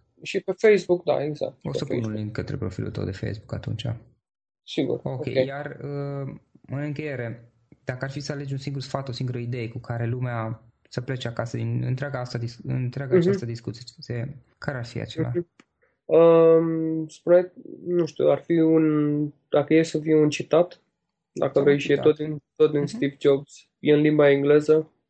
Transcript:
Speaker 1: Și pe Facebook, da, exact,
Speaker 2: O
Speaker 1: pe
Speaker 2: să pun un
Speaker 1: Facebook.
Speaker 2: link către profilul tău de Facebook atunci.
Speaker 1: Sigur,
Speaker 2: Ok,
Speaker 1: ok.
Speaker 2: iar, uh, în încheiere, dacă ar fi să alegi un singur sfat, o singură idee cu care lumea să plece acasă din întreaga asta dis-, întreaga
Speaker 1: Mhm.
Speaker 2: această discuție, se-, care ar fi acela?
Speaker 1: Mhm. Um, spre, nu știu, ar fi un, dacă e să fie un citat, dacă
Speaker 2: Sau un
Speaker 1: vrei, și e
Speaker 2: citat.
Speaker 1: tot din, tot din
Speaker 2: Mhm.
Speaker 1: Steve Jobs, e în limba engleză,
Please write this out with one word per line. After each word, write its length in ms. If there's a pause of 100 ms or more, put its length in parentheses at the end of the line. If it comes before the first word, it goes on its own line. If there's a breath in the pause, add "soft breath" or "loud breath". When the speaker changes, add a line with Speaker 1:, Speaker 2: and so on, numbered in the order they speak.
(220)
Speaker 1:
Și 180
pe 160
Facebook, 480
da, 200
exact, 400
Speaker 2:
O 60
Speaker 1:
pe 80
Speaker 2:
să 60
pun 120
un 60
Speaker 1:
Facebook. 200
Speaker 2:
link 100
către 240
profilul 340
tău 140
de 60
Facebook 440
atunci. 320 (880)
Speaker 1:
Sigur, 280
Speaker 2:
Ok, 220
Speaker 1:
ok. 100 (100)
Speaker 2:
iar, 220 (160)
uh, 520 (320)
în 120
încheiere, 720 (320)
dacă 200
ar 60
fi 100
să 120
alegi 200
un 60
singur 240
sfat, 260
o 40
singură 260
idee 300
cu 100
care 280
lumea 560 (260)
să 120
plece 280
acasă 280
din 260
întreaga 380
asta 180
dis-, 260
întreaga 500
Speaker 1:
Mhm. 20
Speaker 2:
această 280
discuție, 380 (160)
se-, 380 (220)
care 200
ar 80
fi 140
acela? 320
Speaker 1:
Mhm. 160 (560)
Um, 1040
spre, 440 (340)
nu 200
știu, 240
ar 120
fi 100
un, 800 (160)
dacă 260
e 80
să 180
fie 140
un 160
citat, 520 (500)
dacă 260
Speaker 2:
Sau 80
un 20
Speaker 1:
vrei, 120
și 120
e 40
Speaker 2:
citat. 80
Speaker 1:
tot 120
din, 220 (180)
tot 160
din 100
Speaker 2:
Mhm. 40
Speaker 1:
Steve 340
Jobs, 480 (100)
e 140
în 80
limba 300
engleză, 600 (200)